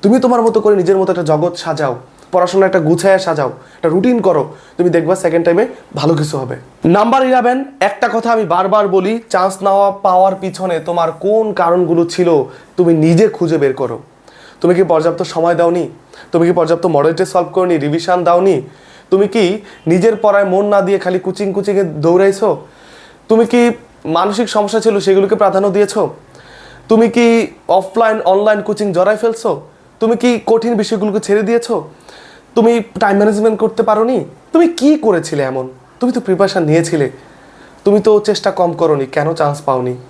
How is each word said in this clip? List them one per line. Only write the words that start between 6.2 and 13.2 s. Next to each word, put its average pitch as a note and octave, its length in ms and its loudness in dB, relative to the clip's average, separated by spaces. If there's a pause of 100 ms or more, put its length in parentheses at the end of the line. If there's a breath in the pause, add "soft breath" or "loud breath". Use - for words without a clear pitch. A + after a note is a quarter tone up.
হবে। B2+ 180 -8 (300)
নাম্বার A3+ 400 2
ইলেভেন, B3+ 400 0 (140)
একটা G#3 340 -2
কথা A3+ 180 -2
আমি A3 120 0
বারবার F#3+ 440 0
বলি, F#3+ 420 0
চান্স F#3+ 320 0
না G3 300 2
পাওয়ার F#3+ 500 2
পিছনে F#3 380 -4
তোমার E3 320 -4
কোন G#3 420 -2
কারণগুলো E3+ 520 0
ছিল E3+ 380 0 (340 loud breath)
তুমি E3+ 160 2
নিজে E3 340 4